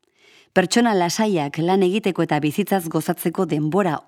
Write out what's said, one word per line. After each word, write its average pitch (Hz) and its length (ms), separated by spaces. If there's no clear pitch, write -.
Pertsona 214 400
lasaiak 170 640
lan 190 240
egiteko 180 400
eta 151 180
bizitzaz 175 460
gozatzeko 165 560
denbora 151 640